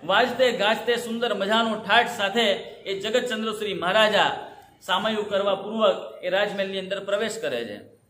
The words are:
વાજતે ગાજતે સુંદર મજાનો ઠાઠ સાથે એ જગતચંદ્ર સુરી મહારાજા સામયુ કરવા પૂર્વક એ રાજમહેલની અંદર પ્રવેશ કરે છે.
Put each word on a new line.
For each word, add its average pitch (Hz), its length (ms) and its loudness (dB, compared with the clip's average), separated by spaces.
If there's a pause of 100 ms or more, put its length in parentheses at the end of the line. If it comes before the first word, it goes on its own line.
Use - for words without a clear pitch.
વાજતે 247 460 2
ગાજતે 220 440 0
સુંદર 226 380 -2
મજાનો 214 500 0
ઠાઠ 233 240 4
સાથે 202 440 0 (340)
એ 190 140 -4
જગતચંદ્ર 220 520 -2
સુરી 208 220 -4
મહારાજા 185 720 2 (340)
સામયુ 208 400 -2
કરવા 202 320 0
પૂર્વક 214 720 0
એ 180 60 -2
રાજમહેલની 196 480 0
અંદર 190 260 -6
પ્રવેશ 202 340 -2
કરે 127 260 -4
છે. 104 340 -14 (120)